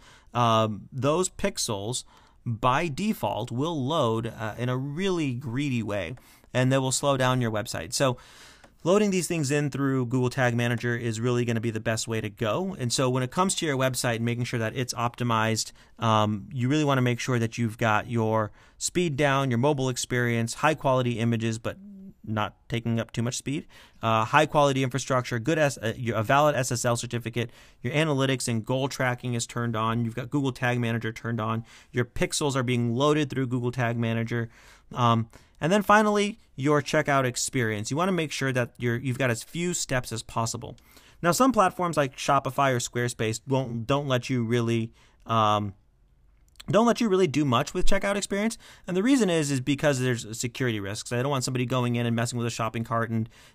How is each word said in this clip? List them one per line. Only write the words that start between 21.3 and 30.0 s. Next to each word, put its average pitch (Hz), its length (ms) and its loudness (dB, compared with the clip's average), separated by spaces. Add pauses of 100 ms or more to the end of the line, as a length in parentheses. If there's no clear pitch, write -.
but 107 180 -8 (460)
not 107 320 -4 (140)
taking 117 300 -2
up 110 120 -6
too 117 120 -2
much 123 120 -2
speed, - 300 -6 (380)
uh, 110 200 2
high 147 220 4
quality 143 380 2
infrastructure, 127 560 -2
good 156 180 0
S-, 147 220 2
uh, 107 180 -2
your, 113 180 -2
a 113 60 0
valid 139 340 4
S 127 160 -2
S 123 140 -2
L 120 100 2
certificate, 117 540 -4 (320)
your 120 100 -6
analytics 135 560 2
and 113 160 0
goal 131 240 -2
tracking 123 460 -2
is 117 140 -4
turned 117 280 -4
on, 113 300 -2